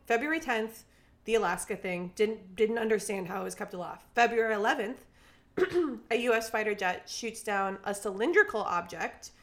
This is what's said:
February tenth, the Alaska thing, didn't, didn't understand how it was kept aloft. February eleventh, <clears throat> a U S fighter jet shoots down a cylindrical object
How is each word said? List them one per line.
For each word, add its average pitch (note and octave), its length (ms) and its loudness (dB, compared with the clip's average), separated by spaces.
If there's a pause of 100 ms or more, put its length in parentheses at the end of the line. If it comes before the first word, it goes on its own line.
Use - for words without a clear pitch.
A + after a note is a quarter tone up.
February C#4+ 320 2
tenth, A3+ 440 -2 (420)
the A3 100 2
Alaska F#3 400 2
thing, F3+ 400 -6
didn't, G#3 400 -2
didn't A3+ 240 2
understand G#3 480 0
how F#3+ 140 -6
it - 20 -6
was F#3 120 -6
kept - 180 -10
aloft. F3 300 -10 (120)
February A3+ 400 4
eleventh, A3+ 500 0 (520)
<clears throat> - 0 - (540)
a A3+ 40 2
U A#3+ 180 4
S A3+ 160 2
fighter G#3+ 240 0
jet F#3 340 -2
shoots - 360 -8
down G3 400 0
a G#3 100 -2
cylindrical A#3 680 2
object F3 680 -6 (120)